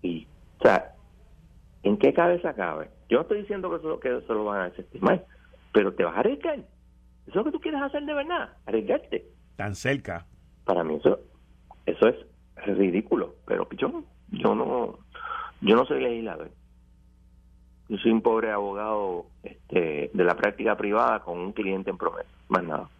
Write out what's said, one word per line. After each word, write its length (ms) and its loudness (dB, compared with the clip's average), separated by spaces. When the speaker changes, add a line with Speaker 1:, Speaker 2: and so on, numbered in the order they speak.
Speaker 1:
Y, 240 -4
o 40 -12
sea, 320 4
¿en 120 4
qué 160 6
cabeza 420 2
cabe? 360 -4
Yo 100 4
no 40 2
estoy 200 -2
diciendo 280 -6
que 60 -4
eso, 240 -6
que 180 -2
eso 160 -4
lo 120 0
van 160 -2
a 80 -4
desestimar, 540 -2
pero 220 4
te 80 0
vas 140 0
a 40 0
arriesgar. 360 0
¿Eso 100 -14
es 80 -20
lo 80 0
que 80 0
tú 80 0
quieres 220 -4
hacer 220 -4
de 100 -6
verdad? 420 -4
Arriesgarte. 600 -2
Speaker 2:
Tan 220 -4
cerca. 500 -4
Speaker 1:
Para 180 2
mí 140 -2
eso, 240 4
eso 220 4
es 80 2
ridículo, 720 2
pero 220 -2
pichón, 360 -4
yo 240 -4
no, 440 -2
yo 160 6
no 100 4
soy 160 0
legislador. 480 -4
Yo 100 -4
soy 120 4
un 100 4
pobre 300 2
abogado, 760 -4
este, 680 -4
de 120 4
la 120 4
práctica 400 0
privada 440 2
con 180 -8
un 140 -6
cliente 360 -4
en 80 -6
promesa, 320 -6
más 160 2
nada. 360 -6